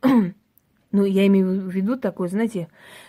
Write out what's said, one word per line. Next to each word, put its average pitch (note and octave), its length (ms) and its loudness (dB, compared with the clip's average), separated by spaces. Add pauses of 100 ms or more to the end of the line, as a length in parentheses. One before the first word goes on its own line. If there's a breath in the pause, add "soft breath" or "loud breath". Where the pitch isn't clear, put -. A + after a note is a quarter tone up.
<clears throat> A#3+ 340 2 (560)
Ну, G3+ 140 2
я G3 220 2
имею F#3+ 340 2
в F#3 80 -10
виду F#3+ 280 -2
такое, F#3 320 -6
знаете, G3+ 380 -4 (420 loud breath)